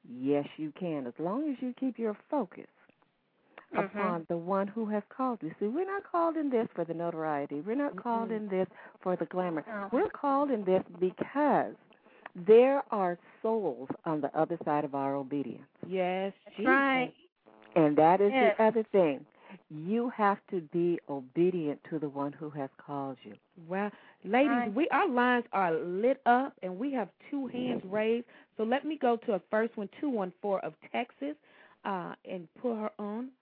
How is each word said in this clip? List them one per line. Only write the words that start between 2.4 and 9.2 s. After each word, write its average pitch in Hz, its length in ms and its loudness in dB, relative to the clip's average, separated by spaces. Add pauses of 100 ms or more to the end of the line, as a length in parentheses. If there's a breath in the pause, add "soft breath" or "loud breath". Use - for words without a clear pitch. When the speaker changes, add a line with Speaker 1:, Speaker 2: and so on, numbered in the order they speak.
Speaker 2:
Mm-hmm. 196 240 -2
Speaker 1:
upon 175 300 -2
the 170 80 -2
one 196 320 0
who 220 200 -4
has 208 200 -2
called 262 340 -4
you. 156 160 -6
See, 202 100 -2
we're 311 180 -2
not 392 180 -6
called 330 320 0
in 294 140 -2
this 240 260 0
for 175 80 -2
the 165 100 -4
notoriety. 156 680 -4
We're 214 160 -4
not 285 180 -2
called 226 340 -2
Speaker 3:
Mm-mm. 226 60 -2
Speaker 1:
in 214 140 -6
this 185 180 0 (340 loud breath)
for 185 140 0
the 170 120 -4